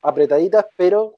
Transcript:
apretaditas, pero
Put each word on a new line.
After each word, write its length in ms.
apretaditas, 640
pero 400